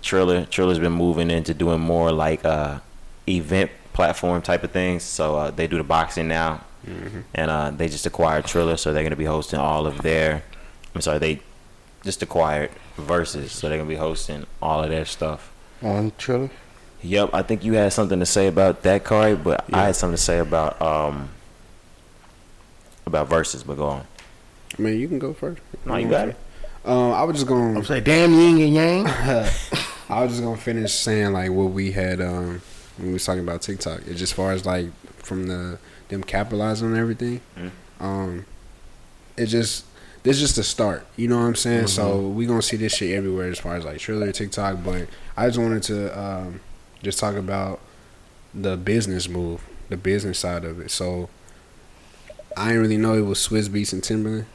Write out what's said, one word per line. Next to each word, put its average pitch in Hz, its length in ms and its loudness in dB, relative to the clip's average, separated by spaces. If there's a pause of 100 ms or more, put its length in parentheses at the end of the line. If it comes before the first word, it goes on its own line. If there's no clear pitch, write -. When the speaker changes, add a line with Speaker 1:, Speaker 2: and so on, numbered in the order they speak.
Speaker 1:
Triller, 90 440 4
Triller's 90 340 2
been 85 140 2
moving 85 380 2
into 82 220 0
doing 82 280 2
more 82 300 4
like, 78 340 0
uh, 76 340 0 (480)
event 90 420 2 (240)
platform 87 480 2
type 87 220 0
of 87 80 -6
things. 90 320 0
So, 76 320 -2
uh, 73 160 -2
they 82 160 -2
do 82 100 -2
the 78 60 -2
boxing 80 440 0
now, 80 340 0 (260)
Speaker 2:
Mm-hmm. 90 320 -12 (160)
Speaker 1:
and, 80 160 0
uh, 73 200 0
they 80 180 -2
just 73 160 -6
acquired 78 400 0
Triller, 82 320 2
so 76 160 -2
they're 76 100 2
gonna 76 140 -2
be 76 80 -2
hosting 78 340 -2
all 76 260 2
of 71 160 -4
their. 78 420 2 (520)
I'm 80 60 -4
sorry, 76 180 0
they 78 220 0 (640)
just 98 180 -6
acquired 76 480 0 (260)
Verzuz, 76 520 -2
so - 180 -6
they're 78 100 0
gonna 78 120 -4
be 78 80 -4
hosting 78 480 -4 (160)
all 78 200 0
of 78 80 -2
their 80 140 -2
stuff - 480 -6 (320)
Speaker 3:
On 104 340 -2
Triller? 131 320 -2 (540)
Speaker 1:
Yep, 101 300 2
I 92 100 2
think 101 220 -2
you 110 80 2
had 104 180 4
something 95 300 2
to 90 40 2
say 98 220 4
about 95 360 4
that, 95 200 4
Kari, 107 320 4
but 80 240 0 (140)
I - 40 4
Speaker 3:
Yeah. 98 100 6
Speaker 1:
had 92 100 2
something 87 180 0
to 82 80 0
say 85 160 2
about, 78 420 0
um, 76 480 0 (1800)
about 76 240 0
Verzuz, 73 380 0
but 71 80 -6
go 73 140 -2
on. 67 140 -6 (760)
Speaker 2:
I - 40 -4
mean, 110 180 0
you 143 100 -4
can 151 100 -2
go 139 140 -6
first. 160 280 -8 (240)
Speaker 1:
No, 127 120 -2
you - 80 -2
Speaker 2:
You - 60 -2
Speaker 1:
got 156 80 4
Speaker 2:
want 220 120 -2
Speaker 1:
it. - 60 -12 (480)
Speaker 2:
Um, 123 280 4
I 110 100 2
was 165 120 0
just 139 120 0
gonna 120 300 2
Speaker 3:
I'm 104 80 -2
saying, 127 180 -2
"Damn 165 300 8
yin 165 280 10
and 151 120 6
yang." 170 340 4
Speaker 2:
<laughs> 120 1000 0
I 117 140 0
was 123 80 0
just 120 120 -2
gonna 117 140 -2
finish 113 360 -2
saying, 107 400 2
like, 92 180 0
what 92 200 2
we 95 200 -2
had, 92 280 0
um, 90 420 -4 (360)
when 90 100 -8
we 92 60 -2
was 90 120 -4
talking 92 180 -2
about 85 180 -6
TikTok. 87 460 -8
It's 87 120 -8
just 90 140 -4
far 95 200 0
as, 92 120 -4
like, 90 220 -2 (300)
from 92 300 -6
the, 90 300 -6 (300)
them 95 160 -8
capitalizing 107 640 -2
on 113 100 2
everything. 120 440 -2 (140)
Speaker 1:
Mm-hmm. - 480 -14
Speaker 2:
Um, 95 420 -6 (920)
it 120 100 0
just, 113 380 -2 (380)
this 139 160 4
just 147 160 2
the 110 80 0
start. 98 420 -2 (100)
You 117 120 -2
know 120 100 4
what 117 80 4
I'm 113 100 2
saying? 117 320 2
So 101 280 2
Speaker 3:
Mm-hmm. 98 200 -2
Speaker 2:
we 117 120 0
gonna 117 160 2
see - 140 -2
this 107 180 0
shit 90 200 -2
everywhere 92 360 -2
as 87 80 -8
far 87 160 -6
as, 85 100 -6
like, 73 140 -10
Triller, 104 320 -2
TikTok. 98 520 -4
But 90 240 -2 (300)
I 117 100 2
just 120 120 2
wanted 113 240 2
to, 101 360 -4
um, 92 400 -8 (440)
just 98 160 -4
talk 101 160 -2
about 95 440 -4 (760)
the 95 240 -2
business 92 520 0
move, 87 320 -4 (280)
the 92 80 -6
business 95 420 -2
side 87 260 -4
of 82 140 -8
it. 80 100 -12
So 90 400 -4 (1300)
I 104 120 0
didn't 113 120 4
really 110 160 4
know 110 160 4
it 110 80 4
was 98 260 0
Swizz 107 220 0
Beatz 101 240 -2
and 92 100 -4
Timberland 107 520 -2